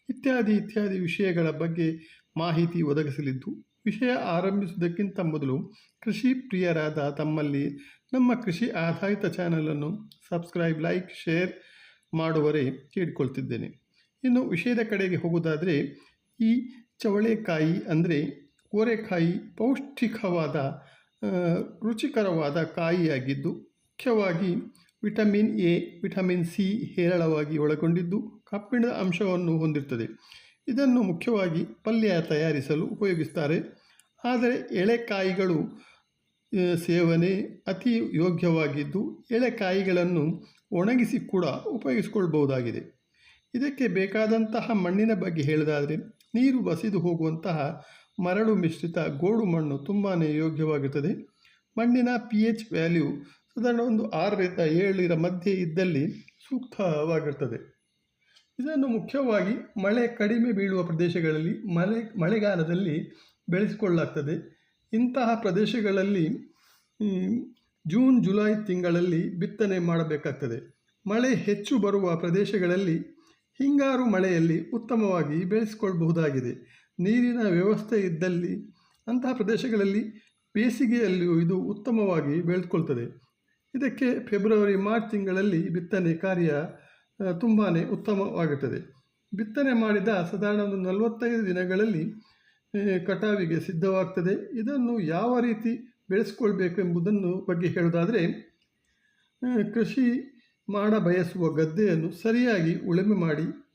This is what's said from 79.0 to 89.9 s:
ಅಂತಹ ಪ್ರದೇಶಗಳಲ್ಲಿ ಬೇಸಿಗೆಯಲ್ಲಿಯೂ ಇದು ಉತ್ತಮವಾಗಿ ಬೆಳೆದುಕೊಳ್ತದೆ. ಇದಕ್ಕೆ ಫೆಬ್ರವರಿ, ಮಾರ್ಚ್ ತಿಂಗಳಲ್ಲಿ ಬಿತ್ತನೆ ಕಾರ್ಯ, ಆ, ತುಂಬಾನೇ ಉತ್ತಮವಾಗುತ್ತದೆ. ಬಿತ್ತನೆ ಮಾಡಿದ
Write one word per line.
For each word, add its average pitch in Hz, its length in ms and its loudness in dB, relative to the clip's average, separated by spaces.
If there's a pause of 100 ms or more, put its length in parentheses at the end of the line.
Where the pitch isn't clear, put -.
ಅಂತಹ 254 260 0
ಪ್ರದೇಶಗಳಲ್ಲಿ 214 800 0 (440)
ಬೇಸಿಗೆಯಲ್ಲಿಯೂ 208 840 2
ಇದು 185 220 2
ಉತ್ತಮವಾಗಿ 196 800 0
ಬೆಳೆದುಕೊಳ್ತದೆ. 165 640 -2 (720)
ಇದಕ್ಕೆ 247 520 -2
ಫೆಬ್ರವರಿ, 202 500 2
ಮಾರ್ಚ್ 220 340 0
ತಿಂಗಳಲ್ಲಿ 190 580 0
ಬಿತ್ತನೆ 170 460 0
ಕಾರ್ಯ, 175 380 0 (760)
ಆ, 185 60 -2
ತುಂಬಾನೇ 202 520 2
ಉತ್ತಮವಾಗುತ್ತದೆ. 170 1080 -2 (420)
ಬಿತ್ತನೆ 226 380 0
ಮಾಡಿದ 214 360 2